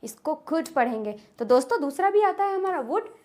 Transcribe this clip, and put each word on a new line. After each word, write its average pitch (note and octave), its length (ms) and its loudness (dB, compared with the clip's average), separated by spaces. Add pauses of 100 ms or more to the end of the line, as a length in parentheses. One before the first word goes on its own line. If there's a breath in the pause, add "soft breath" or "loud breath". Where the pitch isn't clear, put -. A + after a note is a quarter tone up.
इसको D4+ 500 -6
could D#4+ 160 0
पढ़ेंगे। A3+ 440 -2 (260 loud breath)
तो A#3+ 60 -4
दोस्तों, C4 360 4
दूसरा C#4+ 300 0
भी G#4 120 4
आता F#4+ 220 2
है G4 100 0
हमारा F#4 260 -2
would। C#4 280 -2 (160)